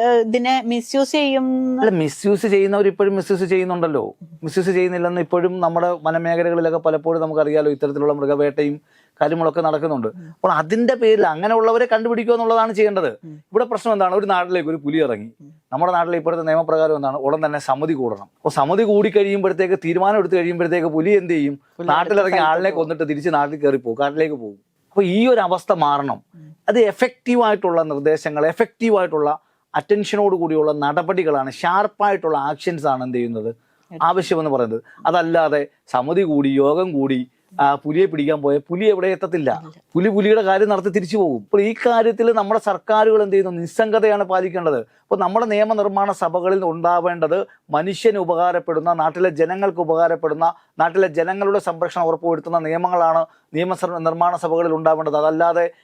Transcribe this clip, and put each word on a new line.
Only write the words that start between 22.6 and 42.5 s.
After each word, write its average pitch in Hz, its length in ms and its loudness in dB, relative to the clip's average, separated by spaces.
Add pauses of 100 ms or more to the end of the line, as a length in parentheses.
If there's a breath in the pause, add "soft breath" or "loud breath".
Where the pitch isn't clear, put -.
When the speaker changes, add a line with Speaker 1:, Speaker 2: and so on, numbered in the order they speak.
Speaker 1:
സ്ഥലത്ത് 190 160 0
Speaker 2:
കൊന്നിട്ട് 160 320 -2
തിരിച്ച് 147 240 -4
നാട്ടിൽ 143 240 0
കയറി 139 200 2
പോകും, 120 260 -6
കാട്ടിലേക്ക് 151 320 -2
പോകും. 107 240 -12 (300)
അപ്പോൾ 202 160 0
ഈ 208 220 2
ഒരു 240 140 4
അവസ്ഥ 180 300 -2
മാറണം. 143 500 0 (140)
Speaker 1:
ഉം. 156 200 -20 (140)
Speaker 2:
അത് 214 100 4
എഫക്റ്റീവായിട്ടുള്ള 214 1000 0
നിർദ്ദേശങ്ങൾ, 151 640 -2
എഫക്റ്റീവായിട്ടുള്ള 165 920 0 (360)
അറ്റൻഷനോട് 202 600 0
കൂടിയുള്ള 156 360 0
നടപടികളാണ്, 156 800 -2
ഷാർപ്പായിട്ടുള്ള 190 840 0
ആക്ഷൻസ് 151 500 -4
ആണ് 131 160 0
എന്ത് 127 140 -4
ചെയ്യുന്നത്, 117 320 -4
Speaker 1:
അതെ. - 520 -14
Speaker 2:
ആവശ്യമെന്ന് 165 500 0
പറയുന്നത്. 117 300 0 (240 loud breath)
അതല്ലാതെ 165 600 0 (200)
സമിതി 147 340 0
കൂടി, 147 280 2
യോഗം 147 420 2
കൂടി, 135 380 -2 (320)
ആ, 143 140 2
പുലിയെ 151 300 0
പിടിക്കാൻ 151 360 -2
പോയ 143 260 2
പുലി 180 180 -4
എവിടെ 190 220 2
എത്തത്തില്ല. 165 560 -2
Speaker 1:
ഇല്ല. - 180 -20 (120)
Speaker 2:
പുലി 180 160 2
പുലിയുടെ 214 320 2
കാര്യം 196 280 2
നടത്തി 196 200 -2
തിരിച്ചു 180 280 -2
പോകും. 147 240 0
അപ്പോൾ 202 200 0
ഈ 220 120 0
കാര്യത്തിൽ 226 580 0
നമ്മുടെ 214 280 0